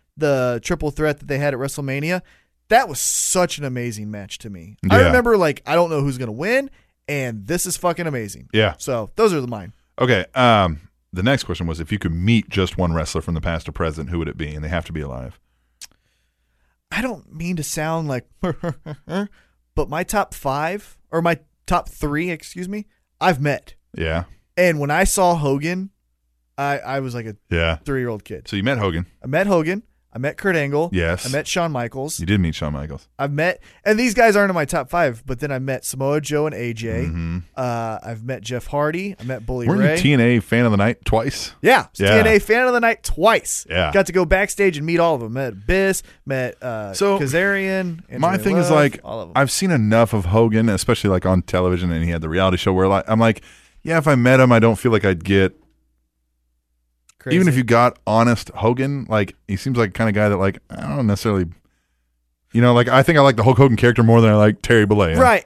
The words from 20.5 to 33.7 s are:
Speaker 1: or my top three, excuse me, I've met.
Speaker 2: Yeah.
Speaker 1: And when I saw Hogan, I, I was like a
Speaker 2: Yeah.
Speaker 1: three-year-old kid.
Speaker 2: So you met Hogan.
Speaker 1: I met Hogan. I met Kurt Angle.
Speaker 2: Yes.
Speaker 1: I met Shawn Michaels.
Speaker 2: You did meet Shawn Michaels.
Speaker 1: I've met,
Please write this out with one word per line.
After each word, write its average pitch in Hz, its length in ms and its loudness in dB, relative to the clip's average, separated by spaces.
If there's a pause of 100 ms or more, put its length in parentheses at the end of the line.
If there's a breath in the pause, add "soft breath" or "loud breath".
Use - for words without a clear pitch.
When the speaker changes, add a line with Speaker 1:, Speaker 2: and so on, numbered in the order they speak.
Speaker 1:
or 165 120 -2
my 170 180 0 (260)
top 180 240 -2
three, 156 400 -4
excuse 180 400 -10
me, 208 160 -10 (340)
I've 170 220 2
met. 143 340 -4 (200)
Speaker 2:
Yeah. 82 280 -2 (340)
Speaker 1:
And 175 220 2
when 143 120 -2
I 170 120 2
saw 180 320 2
Hogan, 156 560 -2 (680)
I, 143 220 -4
I 135 220 -6
was 127 120 -8
like 117 120 -8
a 107 100 -12 (140)
Speaker 2:
Yeah. 82 260 0 (100)
Speaker 1:
three-year-old 123 380 -6
kid. - 240 -16
Speaker 2:
So - 80 -8
you 98 80 -2
met 131 140 0
Hogan. 95 280 -2 (180)
Speaker 1:
I - 40 -12
met 165 200 0
Hogan. 185 360 -2 (300)
I - 40 -12
met 143 180 -6
Kurt 190 220 -2
Angle. 147 340 -2
Speaker 2:
Yes. 87 340 -2
Speaker 1:
I 123 40 -8
met 143 180 -4
Shawn 170 240 -4
Michaels. 131 480 -8
Speaker 2:
You 85 60 -8
did 98 160 2
meet 80 120 0
Shawn 76 200 -8
Michaels. 71 340 -12 (100)
Speaker 1:
I've 143 140 -4
met, 160 300 -2 (240 soft breath)